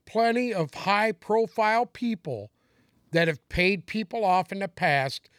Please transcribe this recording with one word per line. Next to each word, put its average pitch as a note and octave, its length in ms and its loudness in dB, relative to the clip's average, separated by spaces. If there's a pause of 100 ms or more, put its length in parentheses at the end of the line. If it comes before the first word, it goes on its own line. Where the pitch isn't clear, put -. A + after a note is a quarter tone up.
plenty A#3 480 0
of D#3+ 180 -2
high-profile A3 1120 0
people D3 640 -6 (600)
that E3 160 2
have D3+ 200 -6
paid F3+ 380 0
people A3 380 -4
off F#3 280 2
in G3 60 -8
the G3 100 -4
past C#3 600 -2 (100)